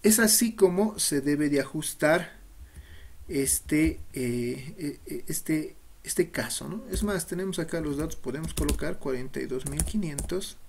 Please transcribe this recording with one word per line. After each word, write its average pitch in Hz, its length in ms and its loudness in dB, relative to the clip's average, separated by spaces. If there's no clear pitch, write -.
Es 220 160 8
así 226 360 6
como 190 440 4
se - 220 2
debe 147 300 2
de 143 100 4
ajustar 156 800 0
este, 151 720 2
eh, 123 680 -2
eh, 147 280 -6
eh, - 220 -6
este, 156 480 -2
este - 280 0
caso, - 380 -4
¿no? 190 220 -8
Es 185 120 0
más, 202 240 0
tenemos 185 320 -4
acá 165 220 -2
los 147 160 -2
datos, 156 200 -2
podemos 147 360 -4
colocar 151 460 0
cuarenta 127 420 -4
y 127 60 -4
dos 131 200 -4
mil 147 180 -2
quinientos 175 720 -2